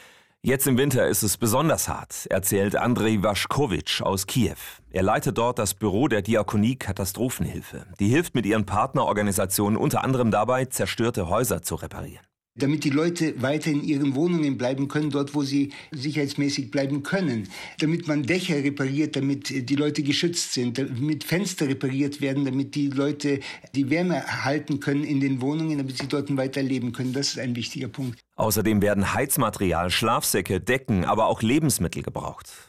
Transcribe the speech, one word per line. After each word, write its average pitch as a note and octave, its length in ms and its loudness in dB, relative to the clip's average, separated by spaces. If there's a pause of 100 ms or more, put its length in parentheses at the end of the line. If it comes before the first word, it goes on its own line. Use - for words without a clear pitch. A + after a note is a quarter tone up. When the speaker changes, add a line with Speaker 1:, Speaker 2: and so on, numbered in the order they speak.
(420)
Speaker 1:
Jetzt C3 260 2
im B2 100 6
Winter B2 300 4
ist G#2+ 160 2
es G2 120 0
besonders B2 520 2
hart, - 420 -8
erzählt G2 460 2
Andrei A2 440 2
Waschkowitsch G2 800 0
aus - 280 0
Kiew. G#2 260 2 (380)
Er F2+ 100 2
leitet A2 360 2
dort A#2+ 200 2
das G#2 160 0
Büro G#2+ 320 2
der A2 160 2
Diakonie A2 540 2
Katastrophenhilfe. - 1080 -4 (140)
Die G2+ 100 2
hilft C#3+ 280 2
mit G#2+ 100 0
ihren G#2+ 180 4
Partnerorganisationen G#2 1120 0
unter - 280 0
anderem B2 260 2
dabei, B2 360 2
zerstörte A2+ 640 -2
Häuser G2+ 340 0
zu - 120 -6
reparieren. - 500 -10 (320)
Speaker 2:
Damit C#3+ 260 0
die D3 80 0
Leute D#3+ 500 0
weiter D3+ 300 0
in D3 140 0
ihren C#3 320 0
Wohnungen D3+ 420 2
bleiben C3+ 300 0
können, D3+ 220 0
dort, C#3+ 260 -2
wo D3 80 2
sie C#3 280 0 (200)
sicherheitsmäßig C#3+ 800 -2
bleiben C#3 320 -2
können. B2+ 440 -2 (300)
Damit D#3+ 300 0
man D3 160 0
Dächer E3+ 320 0
repariert, C#3+ 580 0
damit, C#3 380 -2
äh, C3+ 100 -2
die C3+ 140 0
Leute D3 260 2
geschützt D3 500 0
sind, B2 240 0
damit C3+ 460 -2
Fenster E3 460 -2
repariert C3+ 520 -2
werden, C#3 240 0
damit C3+ 300 -2
die C#3+ 140 0
Leute C#3 500 0 (380)
die C3+ 120 2
Wärme D3+ 560 0
halten C#3+ 360 0
können C#3+ 240 0
in C#3+ 160 0
den C3+ 200 0
Wohnungen, D3+ 380 -2
damit C3 180 -6
sie C#3 120 -6
dort C#3+ 280 -2
weiter C3+ 240 -2
leben B2+ 300 -2
können. B2+ 220 -4
Das C#3 160 -2
ist - 100 -6
ein A#2+ 160 -4
wichtiger A#2+ 340 -6
Punkt. B2 300 -8 (160)
Speaker 1:
Außerdem G#2+ 480 2
werden G2 320 2
Heizmaterial, G2+ 760 2
Schlafsäcke, A2+ 720 0
Decken, G#2 440 0
aber G#2+ 220 4
auch G#2 160 2
Lebensmittel B2 600 2
gebraucht. - 480 -8 (180)